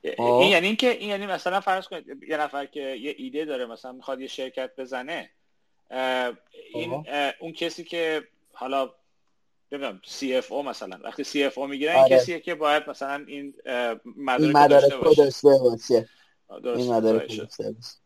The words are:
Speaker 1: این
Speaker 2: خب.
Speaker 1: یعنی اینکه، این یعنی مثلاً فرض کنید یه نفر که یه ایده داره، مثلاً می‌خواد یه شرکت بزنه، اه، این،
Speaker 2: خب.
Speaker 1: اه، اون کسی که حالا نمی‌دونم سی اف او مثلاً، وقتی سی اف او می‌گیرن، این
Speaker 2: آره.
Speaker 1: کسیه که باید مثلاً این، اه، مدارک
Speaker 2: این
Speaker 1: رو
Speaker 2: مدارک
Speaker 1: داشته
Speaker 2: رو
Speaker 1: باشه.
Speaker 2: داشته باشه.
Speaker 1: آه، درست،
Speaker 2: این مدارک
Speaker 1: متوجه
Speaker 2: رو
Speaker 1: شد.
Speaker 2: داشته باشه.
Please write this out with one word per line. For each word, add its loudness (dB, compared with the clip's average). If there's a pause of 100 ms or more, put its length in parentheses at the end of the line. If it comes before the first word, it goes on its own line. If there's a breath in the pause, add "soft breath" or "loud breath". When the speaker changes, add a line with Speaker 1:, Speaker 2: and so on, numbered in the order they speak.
Speaker 1:
این -8
Speaker 2:
خب. 4
Speaker 1:
یعنی 4
اینکه، 0
این -6
یعنی -6
مثلاً -2
فرض -2
کنید -14 (240)
یه -4
نفر -6
که -14
یه -8
ایده -8
داره، -6
مثلاً -16
می‌خواد -10
یه -12
شرکت -10
بزنه، -10 (600)
اه، -4 (420)
این، -6
Speaker 2:
خب. -8
Speaker 1:
اه، -4
اون -12
کسی -8
که -4 (300)
حالا -4 (840)
نمی‌دونم -10
سی -4
اف -4
او -6
مثلاً، -12
وقتی -10
سی -2
اف -4
او -6
می‌گیرن، -4
این 8
Speaker 2:
آره. 6
Speaker 1:
کسیه 2
که -6
باید 2
مثلاً -8
این، -14 (120)
اه، -4 (200)
مدارک -2
Speaker 2:
این 2
Speaker 1:
رو 6
Speaker 2:
مدارک 10
Speaker 1:
داشته 4
Speaker 2:
رو -6
Speaker 1:
باشه. 8
Speaker 2:
داشته 4
باشه. 4 (400)
Speaker 1:
آه، -18
درست، -4
Speaker 2:
این -2
مدارک 2
Speaker 1:
متوجه -10
Speaker 2:
رو -14
Speaker 1:
شد. -20
Speaker 2:
داشته -8
باشه. -18 (120)